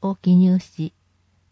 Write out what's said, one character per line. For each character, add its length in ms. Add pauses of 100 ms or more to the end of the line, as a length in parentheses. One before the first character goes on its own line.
を 140
記 180
入 240
し、 340 (580)